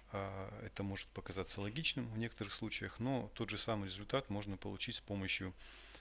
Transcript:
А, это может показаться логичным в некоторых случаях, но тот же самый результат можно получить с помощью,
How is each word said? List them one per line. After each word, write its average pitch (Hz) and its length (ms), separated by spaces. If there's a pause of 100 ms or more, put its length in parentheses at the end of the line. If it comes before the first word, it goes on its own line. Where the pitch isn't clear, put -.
(120)
А, 98 520
это 104 200
может 95 240
показаться 95 540
логичным 120 500
в 110 60
некоторых 110 360
случаях, - 460
но 120 340
тот 113 160
же 107 80
самый 101 320
результат 101 400
можно 101 260
получить 101 400
с - 60
помощью, 95 520 (480)